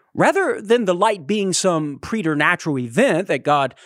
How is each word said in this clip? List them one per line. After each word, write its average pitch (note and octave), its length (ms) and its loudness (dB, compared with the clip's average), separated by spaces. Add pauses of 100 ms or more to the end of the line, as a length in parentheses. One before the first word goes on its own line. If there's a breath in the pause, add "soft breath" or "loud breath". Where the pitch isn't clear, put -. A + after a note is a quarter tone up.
(160 soft breath)
Rather C#4+ 460 2
than A3 240 2
the F3+ 80 2
light F#3+ 320 -2
being G3 260 -2
some D#3 480 -2
preternatural D#3+ 800 -2
event E3+ 500 0
that C#3 160 -2
God C#3+ 300 0 (120 loud breath)